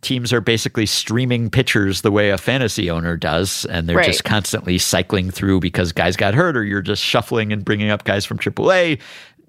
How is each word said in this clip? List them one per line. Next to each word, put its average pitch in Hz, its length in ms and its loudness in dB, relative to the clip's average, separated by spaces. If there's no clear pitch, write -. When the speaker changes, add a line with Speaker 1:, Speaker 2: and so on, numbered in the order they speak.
Speaker 1:
teams 123 300 -2
are 120 80 4
basically 113 460 0
streaming 120 640 0
pitchers 101 500 2
the 110 100 2
way 104 200 4
a 98 80 0
fantasy 113 520 0
owner 85 260 -2
does, 82 540 -2
and 82 180 -2
they're 85 100 2
Speaker 2:
Right. 90 80 4
Speaker 1:
just 92 180 0
constantly 104 540 0
cycling 92 520 0
through 95 300 2
because 87 320 -2
guys 87 240 0
got 101 180 0
hurt, 160 220 2
or 110 80 0
you're 101 180 -2
just 98 220 -4
shuffling 113 480 0
and 101 120 -4
bringing 107 260 0
up 104 140 -2
guys 101 200 0
from 110 140 -6
triple 113 340 0
A. 175 260 2